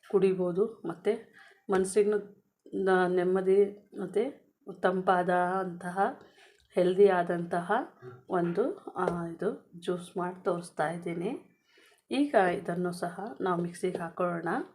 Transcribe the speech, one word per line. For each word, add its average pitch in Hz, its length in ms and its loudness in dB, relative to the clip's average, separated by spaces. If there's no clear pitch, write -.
ಕುಡಿಬೋದು. 185 760 0
ಮತ್ತು 202 440 -4
ಮನಸ್ಸಿಗೂ 202 640 2
ನ-, 185 420 2
ನೆಮ್ಮದಿ 190 720 2
ಮತ್ತು 208 520 -4
ತಂಪಾದ 185 540 2
ಅಂತಹ 180 840 -2
ಹೆಲ್ದಿ 185 340 6
ಆದಂತಹ 175 640 0
ಒಂದು, 180 500 0
ಆ, 175 480 -4
ಇದು 175 500 -6
ಜ್ಯೂಸ್ 180 400 -6
ಮಾಡಿ 180 280 -6
ತೋರಿಸ್ತಾ 170 460 -2
ಇದ್ದೀನಿ. 175 680 -8
ಈಗ 285 240 0
ಇದನ್ನು 175 580 2
ಸಹ 175 280 -8
ನಾವು 180 220 0
ಮಿಕ್ಸಿಗೆ 180 360 -6
ಹಾಕೊಳ್ಳೋಣ. 170 500 -4